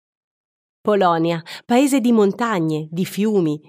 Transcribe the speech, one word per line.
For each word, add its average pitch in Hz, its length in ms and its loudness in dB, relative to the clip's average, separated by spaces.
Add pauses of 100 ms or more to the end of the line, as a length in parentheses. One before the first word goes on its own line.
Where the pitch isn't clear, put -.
(800)
Polonia, 170 640 0 (220)
paese 262 340 2
di 233 140 2
montagne, 196 760 0
di 170 140 -4
fiumi, 185 640 -2